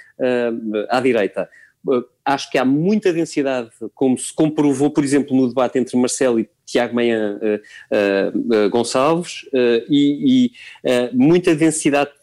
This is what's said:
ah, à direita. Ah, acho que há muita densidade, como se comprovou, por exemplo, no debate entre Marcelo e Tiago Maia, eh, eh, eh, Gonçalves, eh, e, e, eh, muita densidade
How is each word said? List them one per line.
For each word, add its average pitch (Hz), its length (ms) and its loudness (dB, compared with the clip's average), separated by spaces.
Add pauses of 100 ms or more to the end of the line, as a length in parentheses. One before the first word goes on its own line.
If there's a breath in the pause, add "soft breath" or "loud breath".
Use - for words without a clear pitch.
(200 loud breath)
ah, 117 760 -2
à 127 40 0
direita. 107 480 0 (400 soft breath)
Ah, 123 140 0 (320)
acho - 160 -8
que 147 80 -2
há 127 60 0
muita 170 480 0
densidade, 135 580 -4 (240)
como 131 240 0
se - 160 -12
comprovou, 147 560 0
por 151 140 0
exemplo, 131 320 0
no 131 120 2
debate 123 300 -2
entre 123 180 -2
Marcelo 123 440 0
e 107 80 -6 (180)
Tiago 120 280 -2
Maia, 110 460 -2
eh, 104 200 -2 (300 loud breath)
eh, 98 420 0 (200)
eh, 104 160 4
Gonçalves, 135 880 -2
eh, 120 340 2
e, 143 580 2
e, 120 60 -8 (320 loud breath)
eh, 123 280 0
muita 165 420 4
densidade 147 560 0 (120)